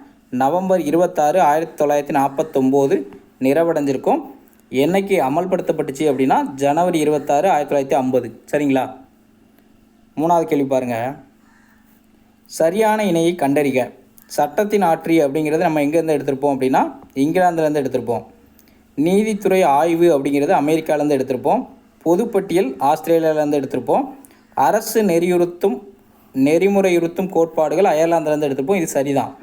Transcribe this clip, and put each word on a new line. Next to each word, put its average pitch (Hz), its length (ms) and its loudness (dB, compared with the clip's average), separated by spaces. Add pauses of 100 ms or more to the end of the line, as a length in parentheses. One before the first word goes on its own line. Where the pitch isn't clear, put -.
(300)
நவம்பர் 175 520 0
இருபத்தாறு, 160 600 2
ஆயிரத்தி 156 440 0
தொள்ளாயிரத்தி 147 300 0
நாற்பத்தொம்போது 139 880 0 (360)
நிறைவடைஞ்சிருக்கும். 147 840 0 (500)
என்னைக்கு 185 480 0 (100)
அமல்படுத்தப்பட்டுச்சு 160 840 -4
அப்படின்னா, 156 420 0
ஜனவரி 156 460 0
இருபத்தாறு, 151 500 0
ஆயிரத்தி 147 260 0
தொள்ளாயிரத்தி 139 240 0
ஐம்பது. 127 520 -2
சரிங்களா? 135 460 -2 (1200)
மூணாவது 165 260 2
கேள்வி 143 220 0
பாருங்க, 127 500 -4 (1300)
சரியான 214 580 0
இணையை 170 320 0
கண்டறிக. 139 560 0 (340)
சட்டத்தின் 202 560 -2
ஆட்சி 165 420 2
அப்படிங்கிறது 151 340 -2
நம்ம 160 240 0
எங்கேருந்து 160 340 0
எடுத்திருப்போம் 139 380 -2
அப்படின்னா, 135 400 0 (200)
இங்கிலாந்துலேருந்து 160 680 0
எடுத்திருப்போம். 120 440 -4 (680)
நீதித்துறை 190 680 0
ஆய்வு 165 560 4
அப்படிங்கிறது 143 420 0
அமெரிக்காலேருந்து 151 560 0
எடுத்திருப்போம். 131 500 -2 (380)
பொதுப்பட்டியல் 185 720 0
ஆஸ்திரேலியாலேருந்து 156 800 0
எடுத்திருப்போம். 135 440 -2 (500)
அரசு 208 500 0
நெறியுறுத்தும், 180 840 0 (460)
நெறிமுறையுறுத்தும் 175 960 2
கோட்பாடுகள் 160 560 0
அயர்லாந்துலேருந்து 156 640 2
எடுத்திருப்போம். 139 280 -2
இது 165 120 -2
சரிதான். 135 560 -2